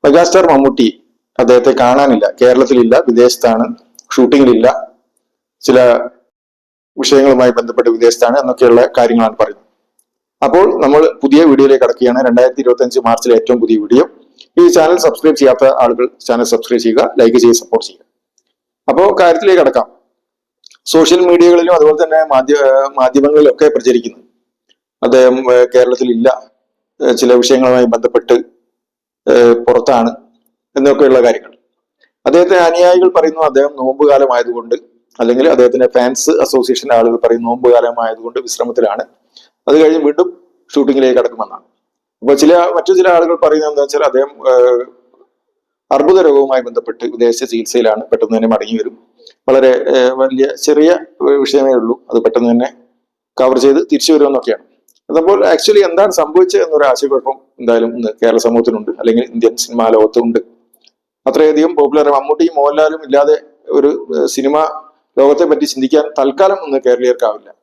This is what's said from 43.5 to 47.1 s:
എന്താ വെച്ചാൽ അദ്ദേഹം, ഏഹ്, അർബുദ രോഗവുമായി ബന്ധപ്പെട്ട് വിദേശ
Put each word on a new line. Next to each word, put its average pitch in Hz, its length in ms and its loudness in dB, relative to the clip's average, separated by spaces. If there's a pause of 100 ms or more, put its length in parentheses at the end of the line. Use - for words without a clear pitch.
എന്താ 143 120 -4
വെച്ചാൽ 147 220 -4
അദ്ദേഹം, 135 260 -2 (180)
ഏഹ്, 123 340 2 (1080)
അർബുദ 147 360 2
രോഗവുമായി 135 360 0
ബന്ധപ്പെട്ട് 117 420 -10
വിദേശ 117 400 -2